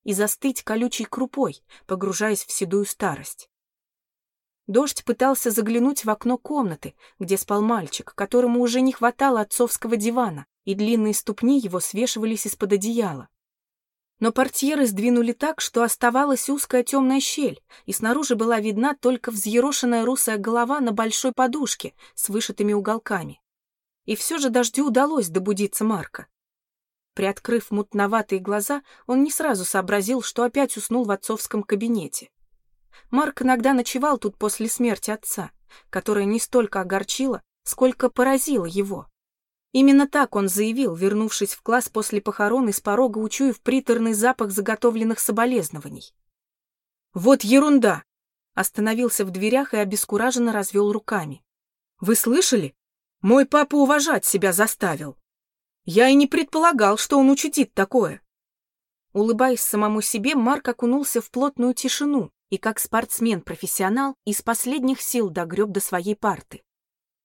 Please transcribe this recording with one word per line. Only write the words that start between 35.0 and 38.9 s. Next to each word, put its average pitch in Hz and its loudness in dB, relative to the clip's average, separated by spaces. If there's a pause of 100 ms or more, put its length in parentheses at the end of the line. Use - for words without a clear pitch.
отца, - -8 (380)
которая 202 -2
не 214 0
столько 220 0
огорчила, 196 -4 (220)
сколько 254 2
поразила 262 2
его. 190 -4 (640)